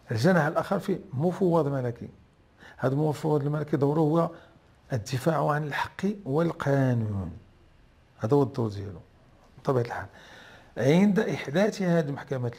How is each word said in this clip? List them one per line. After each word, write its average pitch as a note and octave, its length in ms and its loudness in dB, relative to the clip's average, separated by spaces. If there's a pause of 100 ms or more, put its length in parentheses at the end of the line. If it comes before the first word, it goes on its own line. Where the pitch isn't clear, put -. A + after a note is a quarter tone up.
(100)
الجناح D3+ 340 4
الآخر E3 340 -2
فيه F3+ 220 -4 (120)
مفوض E3 560 2
ملكي. B2 400 -4 (680)
هذا C3 180 0
المفوض D3+ 480 0
الملكي D3+ 340 -2
دوره C#3+ 240 2
هو E3 300 2 (640)
الدفاع C#3+ 580 0
عن D3+ 140 -2
الحق - 420 -6 (180)
والقانون. C3 1040 0 (880)
هذا A#2+ 180 2
هو C#3+ 60 6
الدور B2+ 260 -2
ديالو G2 320 -10 (580)
بطبيعة B2+ 260 0
الحال. - 220 -8 (680)
عند F3 420 4
إحداث G3 640 0
هذه E3+ 280 2
محكمة B2+ 480 -6